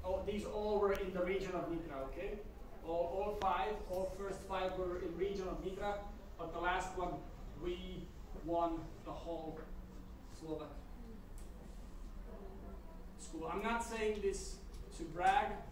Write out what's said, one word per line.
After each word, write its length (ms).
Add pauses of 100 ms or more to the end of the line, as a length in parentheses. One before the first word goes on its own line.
Oh, 220
these 200
all 340
were 140
in 200
the 100
region 280
of 180
Nitra, 400
okay? 300 (480)
All, 280
all 260
five, 320 (160)
all 280
first 240
five 360
were 220
in 180
region 300
of 180
Nitra, 300 (420)
but 160
the 60
last 360
one, 180 (500)
we 420 (400)
won 340 (260)
the 60
whole 460 (800)
Slovak 300 (2500)
school. 320
I'm 120
not 200
saying 380
this 360 (400)
to 80
brag 420 (240)